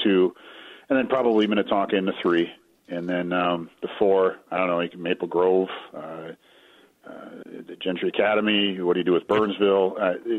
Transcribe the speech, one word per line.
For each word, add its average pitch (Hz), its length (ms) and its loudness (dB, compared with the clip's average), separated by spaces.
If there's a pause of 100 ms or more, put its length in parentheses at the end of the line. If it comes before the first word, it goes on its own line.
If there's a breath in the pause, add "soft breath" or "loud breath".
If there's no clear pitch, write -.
two, 92 300 4 (540 loud breath)
and 135 120 2
then 117 80 -2
probably 120 400 2
Minnetonka 104 480 0
in 95 100 0
the 92 160 -2
three, 85 260 2 (400)
and 87 220 -8
then, 90 240 -4
um, 87 380 -2 (100)
the - 60 -6 (100)
four. 95 400 4 (140)
I 87 60 -4
don't 92 100 0
know, 87 200 0 (140)
Maple 87 260 -4
Grove, 92 400 2 (280)
uh, - 20 -14
uh, - 1160 -18 (540)
the 87 160 -16
Gentry 92 260 -4
Academy. 104 680 0
What 87 140 2
do 90 60 -2
you 87 40 0
do 87 100 2
with 82 140 0
Burnsville? 98 720 2
Uh, 92 140 2 (260)